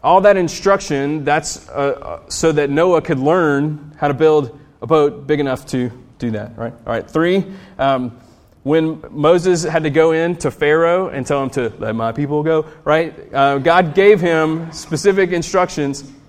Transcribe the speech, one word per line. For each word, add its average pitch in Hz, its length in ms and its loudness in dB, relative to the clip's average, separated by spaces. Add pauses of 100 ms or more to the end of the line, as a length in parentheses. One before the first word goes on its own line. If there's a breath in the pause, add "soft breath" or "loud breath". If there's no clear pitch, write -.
all 175 180 4
that 202 160 4
instruction, 156 880 -2
that's, 151 440 -4
uh, - 40 -20
uh, 139 460 -6 (100)
so 160 240 0
that 147 180 0
Noah 165 320 2
could 151 160 -4
learn 151 800 -2
how 147 80 -2
to 143 80 0
build 151 420 2 (240 loud breath)
a 120 60 -10
boat 143 400 0
big 147 140 0
enough 131 260 -4
to 123 240 -4 (300)
do 120 120 -4
that, 107 240 -8
right? 117 160 -8 (140)
All 113 60 -6
right, - 160 -6
three, 180 360 0 (360 loud breath)
um, 127 320 0 (500 soft breath)
when 160 480 0
Moses 170 540 2
had 156 200 -2
to 151 60 0
go 160 220 4
in 165 240 0
to 151 160 -4
Pharaoh 165 560 2
and 131 180 -8
tell 139 160 0
him 131 80 -4
to 117 280 -4
let 110 180 -6
my 113 160 -2
people 147 320 -2
go, 156 220 0 (180 loud breath)
right? 156 280 0 (220)
Uh, 139 240 2
God 165 360 4
gave 196 260 6
him 160 500 0
specific 185 640 0
instructions. 165 720 -2 (240)